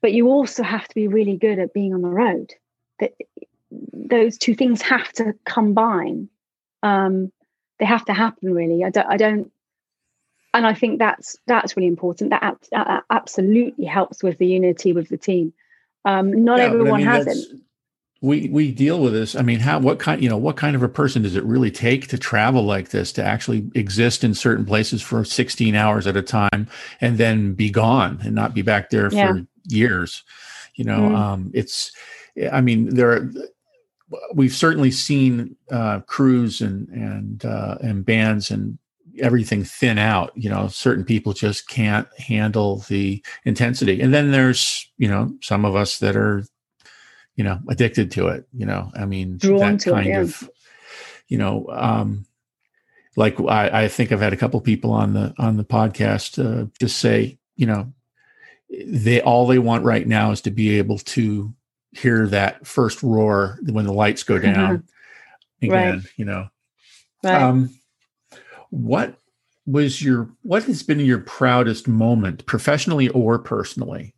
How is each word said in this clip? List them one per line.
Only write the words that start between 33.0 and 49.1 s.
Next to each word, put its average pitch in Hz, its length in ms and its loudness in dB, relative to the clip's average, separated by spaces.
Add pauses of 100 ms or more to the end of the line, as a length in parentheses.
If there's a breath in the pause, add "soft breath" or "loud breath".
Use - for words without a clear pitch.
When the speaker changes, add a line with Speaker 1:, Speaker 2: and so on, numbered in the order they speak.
Speaker 2:
are, 117 180 -2 (1040)
we've 135 220 2
certainly 156 360 2
seen, 131 640 0 (160)
uh, 110 300 -2
crews 123 600 2
and, 101 280 -4
and, 104 560 -8
uh, 104 360 -6
and 101 240 -4
bands 110 460 2
and 104 260 -6 (420)
everything 117 440 0
thin 113 340 0
out. 104 380 2
You 107 140 -4
know, 101 180 -2
certain 104 380 -2
people 107 280 0
just - 340 -4
can't 107 400 0 (120)
handle 107 580 -2 (120)
the 98 340 -2 (220 loud breath)
intensity. 120 560 0
And 131 120 4
then 147 180 2
there's, 131 680 0
you 120 100 2
know, 101 340 0
some 104 240 0
of 98 100 0
us 101 240 -2
that 101 160 0
are 104 280 0 (920 soft breath)
you 110 80 -2
know, 95 160 -2 (100)
addicted 113 420 0
to 90 160 0
it, - 260 -6
you 113 120 -8
know, 98 300 -6
I 101 100 -6
mean, 92 320 -6